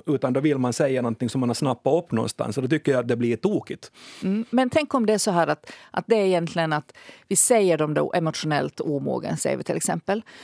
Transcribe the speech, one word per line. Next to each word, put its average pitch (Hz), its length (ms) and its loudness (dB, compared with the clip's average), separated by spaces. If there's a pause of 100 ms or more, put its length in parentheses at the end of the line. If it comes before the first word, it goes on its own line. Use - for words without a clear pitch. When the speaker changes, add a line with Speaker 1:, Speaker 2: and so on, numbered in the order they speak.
Speaker 1:
utan 135 260 0
då 135 80 0
vill 143 180 2
man 123 140 0
säga 135 300 0
någonting 117 260 -2
som 135 120 -4
man 123 80 0
har 120 60 0
snappat 131 500 0
upp - 80 -20
någonstans, 117 440 -2
och 135 60 -2
då 131 60 -2
tycker - 240 2
jag - 80 2
att 117 80 -2
det 123 80 0
blir 117 200 0
tokigt. - 560 -4 (300)
Speaker 2:
Mm. 202 280 -2
Men 247 200 2
tänk 302 240 0
om 240 120 2
det 214 60 4
är 214 60 2
så 208 120 -2
här 170 160 4
att, - 260 -4 (180)
att - 160 -4
det 226 100 2
är 208 80 2
egentligen 170 480 0
att 151 200 -4 (360)
vi 196 80 -2
säger 190 420 4
de 151 160 0
där 147 220 0
emotionellt 151 640 -2
omogen, 139 560 -4
säger 139 200 -2
vi - 80 -6
till - 120 -4
exempel. 180 460 -4 (220)